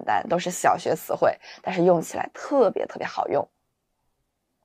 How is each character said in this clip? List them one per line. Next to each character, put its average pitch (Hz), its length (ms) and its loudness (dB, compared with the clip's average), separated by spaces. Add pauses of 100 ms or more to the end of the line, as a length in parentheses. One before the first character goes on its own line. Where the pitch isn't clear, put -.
单， 104 240 0
都 175 100 2
是 180 120 -4
小 151 260 2
学 147 180 -2
词 - 200 -4
汇， - 240 2 (240)
但 185 120 -6
是 175 100 2
用 175 180 6
起 - 140 -12
来 - 180 -6
特 254 360 2
别 - 140 -4
特 - 140 -10
别 - 80 -6
好 - 220 -4
用。 123 200 -2 (1160)